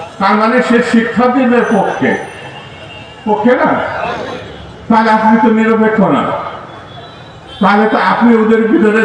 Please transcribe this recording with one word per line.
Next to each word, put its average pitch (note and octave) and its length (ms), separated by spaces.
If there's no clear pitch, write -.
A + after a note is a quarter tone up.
তার G3 220
মানে A#3+ 160
সে A#3 100
শিক্ষার্থীদের A#3 720
পক্ষে, C#3 360
পক্ষে G#3+ 340
না? D#4 80
তাহলে A3+ 300
আপনি A3 160
তো A3+ 140
নিরপেক্ষ A3 420
না। A2 80
তাহলে G3+ 320
তো A#3+ 40
আপনি A#3 200
ওদের A3 200
ভিতরে G#3+ 340